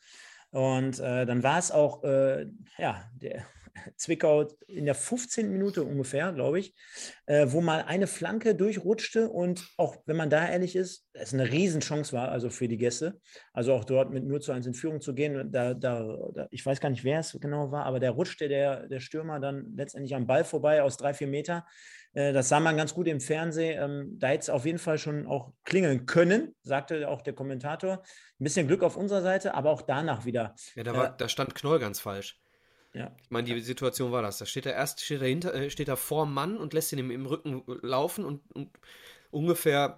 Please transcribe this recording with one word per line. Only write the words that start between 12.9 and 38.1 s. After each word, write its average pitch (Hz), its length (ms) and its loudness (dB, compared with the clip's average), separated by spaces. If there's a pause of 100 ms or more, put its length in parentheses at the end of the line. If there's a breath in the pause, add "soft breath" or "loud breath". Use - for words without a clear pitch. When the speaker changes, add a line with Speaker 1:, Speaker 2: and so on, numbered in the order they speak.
Speaker 1:
also 123 220 2
auch 113 100 2
dort 131 280 2
mit 135 140 -4
null 139 180 -2
zu 143 80 -4
eins 127 160 -4
in 123 80 -4
Führung 156 260 -4
zu 139 140 -6
gehen, 143 360 -2
da, 123 220 0
da, 120 420 -2 (200)
da, 73 160 -6
ich - 120 -12
weiß 135 180 0
gar 147 100 0
nicht, 120 120 -4
wer 147 180 2
es - 200 -10
genau 143 300 -4
war, 143 140 -4
aber 127 140 -2
der 127 120 2
rutschte 156 360 -4
der, 139 400 0
der 135 120 -8
Stürmer 156 400 -8
dann 139 360 -6
letztendlich 139 380 -8
am 123 140 -2
Ball 139 160 6
vorbei 151 400 4
aus 135 140 0
drei, 139 180 -2
vier 143 120 -4
Meter. 151 380 -2 (480 loud breath)
Äh, 143 180 2
das 135 180 2
sah 147 100 8
man 160 180 6
ganz 156 160 0
gut 175 140 -2
im 151 120 0
Fernsehen. 160 600 -2
Ähm, 143 380 -6
da - 80 2
hätte 151 140 2
es - 100 -6
auf 139 160 0
jeden 170 100 0
Fall 156 220 0
schon 151 260 -4
auch 139 260 -4 (120)
klingeln 143 420 4
können, 180 560 6
sagte 143 480 -2
auch 131 140 -4
der 139 100 -6
Kommentator. 147 680 -6 (360 loud breath)
Ein 131 40 -2
bisschen 151 240 2
Glück 190 160 4
auf 165 140 2
unserer 196 260 0
Seite, 190 320 0
aber 143 160 2
auch 147 100 -2
danach 135 440 -2
wieder, 113 280 -4 (220 loud breath)
Speaker 2:
Ja, 117 80 -10
da 120 120 -4
war, 123 120 4
Speaker 1:
äh, - 100 -8
Speaker 2:
da 120 100 -2
stand 131 280 -4
Knoll 147 240 2
ganz 104 200 -4
falsch. 98 400 -8 (560 soft breath)
Speaker 1:
Ja. - 160 -10 (120)
Speaker 2:
Ich - 80 -20
meine, 117 160 0
die 120 80 -2
Speaker 1:
Ja. 120 80 -2
Speaker 2:
Situation 123 480 -2
war 120 100 2
das. 104 160 -4
Da 107 80 -10
steht - 220 -6
er 135 60 -2
erst, - 300 -4
steht 147 200 -6
er 131 40 2
hinter, 170 280 0
äh, 143 160 -4
steht 143 160 -4
er 131 100 -2
vorm 151 340 0
Mann 156 260 -2
und 156 180 -8
lässt 156 180 -2
ihn 139 60 -4
im, 127 100 -4
im 131 160 -6
Rücken 135 380 -6 (180)
laufen 135 420 -2